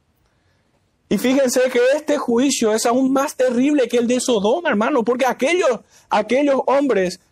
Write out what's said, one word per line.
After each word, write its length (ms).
Y 120
fíjense 500
que 120
este 220
juicio 560
es 140
aún 260
más 220
terrible 520
que 100
el 100
de 120
Sodoma, 500
hermano, 340
porque 240
aquellos, 540
aquellos 560
hombres, 540